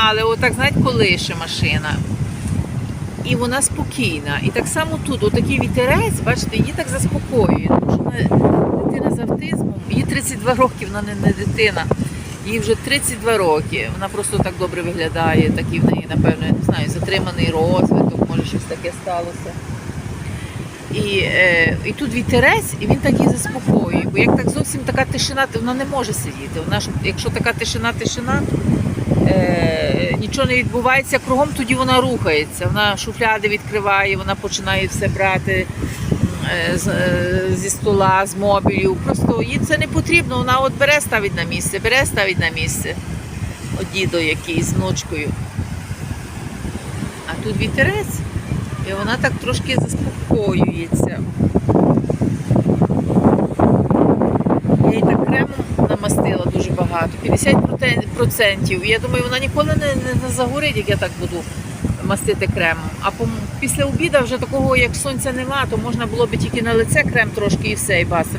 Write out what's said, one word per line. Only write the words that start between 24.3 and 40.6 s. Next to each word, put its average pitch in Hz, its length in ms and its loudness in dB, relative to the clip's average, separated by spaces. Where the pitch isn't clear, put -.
так - 140 2
зовсім 277 300 -4
така 262 240 0
тишина, 269 480 -2
то 226 60 -2
вона 240 160 -2
не 269 100 -2
може 269 280 -2
сидіти. - 520 -6
Вона 202 160 0
ж, - 80 -6
якщо 190 260 -2
така 233 220 0
тишина, 233 400 -2
тишина, 247 500 -2
е, 170 960 2
нічого 254 260 -2
не 254 80 2
відбувається 254 720 0
кругом, 262 300 2
тоді 262 180 0
вона 254 260 4
рухається, 180 640 0
вона 202 300 2
шухляди 220 520 0
відкриває, 202 680 0
вона 190 180 -2
починає 190 520 -2
все 196 220 -2
брати, 190 580 0
е, 180 60 0
з, 170 100 -2
е, 180 540 2
зі 190 160 -2
стола, 196 560 4
з 185 100 -8
мобілів. 196 600 2
Просто - 460 0
їй 254 260 -2
це 302 100 2
не 311 80 0
потрібно, 302 520 2
вона 254 200 2
от 269 200 2